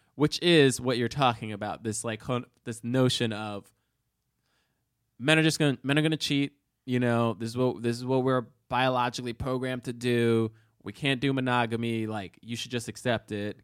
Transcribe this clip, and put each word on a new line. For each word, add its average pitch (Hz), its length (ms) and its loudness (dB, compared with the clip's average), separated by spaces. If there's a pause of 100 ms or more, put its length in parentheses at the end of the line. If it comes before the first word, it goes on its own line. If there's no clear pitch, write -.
(160)
which 143 260 0
is 151 380 6
what 123 180 -2
you're 120 100 0
talking 117 440 0
about. 104 320 -8
This, 107 180 -4
like, 110 200 -6
hon-, 123 240 -4 (180)
this 117 180 -10
notion 123 500 2
of 104 380 -10 (1500)
men 151 200 4
are 160 40 6
just 156 160 4
gonna, 143 240 2
men 139 160 0
are 156 40 2
gonna 160 140 2
cheat. 143 360 -2 (320)
You 123 160 0
know, 117 340 2
this 113 160 -8
is 117 60 -8
what, 127 260 0
this 117 140 -2
is 123 80 -10
what 127 180 0
we're 127 240 2 (220)
biologically 123 640 0
programmed 127 520 -4
to 123 80 -8
do. 117 600 2 (300)
We 104 100 -10
can't 139 280 -2
do 139 120 0
monogamy. 117 720 0
Like, 104 360 -8
you 113 140 -12
should 117 140 -10
just 120 180 -6
accept 113 440 -4
it. 104 320 -6